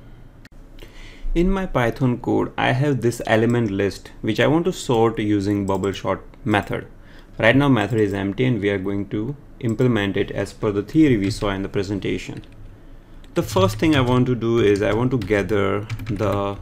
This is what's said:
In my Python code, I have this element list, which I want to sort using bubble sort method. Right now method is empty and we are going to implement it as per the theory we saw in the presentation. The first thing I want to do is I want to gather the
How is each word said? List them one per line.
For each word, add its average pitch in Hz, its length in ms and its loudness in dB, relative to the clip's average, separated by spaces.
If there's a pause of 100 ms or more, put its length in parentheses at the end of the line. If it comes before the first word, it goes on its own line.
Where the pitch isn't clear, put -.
(1400)
In 180 160 4
my 190 140 0
Python 123 520 0
code, 107 400 0
I 113 140 2
have 131 300 0
this 120 260 0
element 117 440 2
list, 98 400 -2 (100)
which 110 180 -2
I 123 80 4
want 160 180 2
to 185 60 -2
sort 113 480 0
using 104 460 0
bubble 95 280 0
sort 95 300 -6 (220)
method. - 420 -2 (500)
Right 113 160 6
now 143 140 4
method 110 320 2
is 101 140 2
empty 98 320 -2
and 120 160 0
we 101 80 2
are 101 80 0
going 101 320 -4
to 110 260 -6 (240)
implement 110 560 0
it 101 160 -2
as 104 220 -6
per 107 180 -2
the 101 100 -2
theory 139 360 4
we 98 120 0
saw 107 200 -2
in 98 120 -2
the 98 60 -4
presentation. 98 800 -6 (880)
The 170 100 -2
first 190 360 0
thing 156 180 2
I 135 40 4
want 127 260 2
to 123 80 0
do 117 240 0
is 101 220 4
I 104 120 0
want 123 180 0
to 135 60 0
gather 101 640 0 (240)
the 101 560 -2